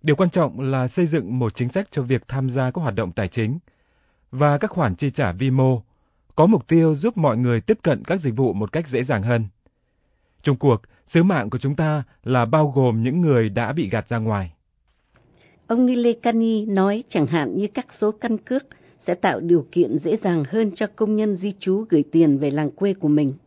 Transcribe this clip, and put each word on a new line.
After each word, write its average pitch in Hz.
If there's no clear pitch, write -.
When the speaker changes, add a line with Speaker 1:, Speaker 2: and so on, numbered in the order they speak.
Speaker 1:
Điều 147
quan 180
trọng 170
là 131
xây 175
dựng 127
một 117
chính 123
sách 190
cho 143
việc 120
tham 131
gia 127
các 170
hoạt 117
động 90
tài 98
chính 117
và 143
các 214
khoản 120
chi 139
trả 110
vi 131
mô, 131
có 156
mục 214
tiêu 165
giúp 190
mọi 139
người 120
tiếp -
cận 143
các 185
dịch 127
vụ 123
một 101
cách 160
dễ 123
dàng 127
hơn. 117
Chung 139
cuộc, 131
sứ 170
mạng 151
của 123
chúng 139
ta 151
là 123
bao 147
gồm 120
những 143
người 127
đã 113
bị 143
gạt 104
ra 120
ngoài. 101
Speaker 2:
Ông 247
Nilekani 233
nói 202
chẳng 156
hạn 139
như 202
các 240
số 214
căn 220
cước -
sẽ 180
tạo 165
điều 170
kiện 151
dễ 165
dàng 175
hơn 220
cho 214
công 214
nhân 214
di 196
trú 196
gửi 151
tiền 156
về 143
làng 147
quê 196
của 175
mình. 147